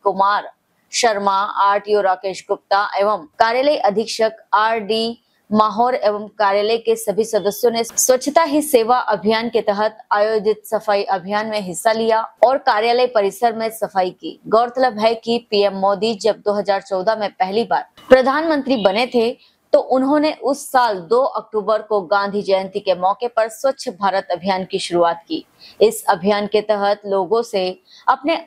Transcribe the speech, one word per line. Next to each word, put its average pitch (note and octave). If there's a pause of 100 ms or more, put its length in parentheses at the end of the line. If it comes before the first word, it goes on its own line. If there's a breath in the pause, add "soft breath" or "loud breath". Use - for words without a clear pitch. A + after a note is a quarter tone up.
कुमार G3 (420)
शर्मा, G3+
आरटीओ G3+
राकेश F#3+
गुप्ता G3+ (120)
एवं G3+ (120)
कार्यालय B3+
अधीक्षक A3 (120)
आरडी A3 (320)
माहौर G#3+
एवं G#3 (120)
कार्यालय G#3
के A3+
सभी G#3+
सदस्यों G#3
ने A#3
स्वच्छता C4
ही D4+
सेवा A#3+ (100)
अभियान A3
के A3+
तहत G#3+ (140)
आयोजित G#3+
सफाई G3+
अभियान G3
में G#3+
हिस्सा F3+
लिया A3 (220)
और C4
कार्यालय A#3+
परिसर G#3+
में A3+
सफाई F#3
की। -
गौरतलब A#3+
है A3+
कि A#3 (120)
पीएम G3+
मोदी G3
जब G3+
दो G#3
हज़ार G3
चौदह F#3+
में G#3+
पहली G3
बार F#3 (220)
प्रधानमंत्री C4+
बने G#3
थे A#3 (440 soft breath)
तो D4 (100)
उन्होंने D4 (120)
उस C#4
साल A#3 (100)
दो A#3
अक्टूबर G#3+
को G#3+
गांधी G3+
जयंती F#3+
के F#3+
मौके F#3+
पर A3+
स्वच्छ C4
भारत F#3+
अभियान F#3
की F#3+
शुरुआत E3+
की। - (340 loud breath)
इस G#3+
अभियान G3+
के G#3
तहत G#3
लोगों G3
से F#3 (380 loud breath)
अपने C4+